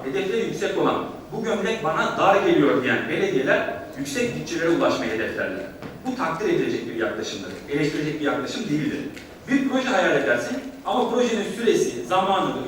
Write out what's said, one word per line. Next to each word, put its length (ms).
hedefleri 420
yüksek 320
olan, 280
"Bu 100
gömlek 400
bana 340
dar 260
geliyor." 400
diyen 260
belediyeler 640
yüksek 380
bütçelere 340
ulaşmayı 420
hedeflerler. 520
Bu 80
takdir 340
edilecek 400
bir 60
yaklaşımdır, 560
eleştirecek 500
bir 60
yaklaşım 380
değildir. 360
Bir 220
proje 180
hayal 340
edersin 360
ama 240
projenin 460
süresi, 500
zamanı, 460